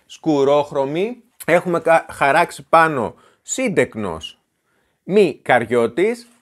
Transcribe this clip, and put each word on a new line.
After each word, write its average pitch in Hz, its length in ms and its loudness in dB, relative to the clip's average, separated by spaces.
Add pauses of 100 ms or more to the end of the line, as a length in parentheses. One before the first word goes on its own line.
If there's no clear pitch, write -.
σκουρόχρωμη. 147 1120 -2 (280)
Έχουμε 175 340 0
κα-, 165 300 2
χαράξει 151 600 -2
πάνω 156 460 2 (260)
σύντεκνος, 127 1000 -6 (640)
μη 180 380 0
καριώτης 123 840 -2 (140)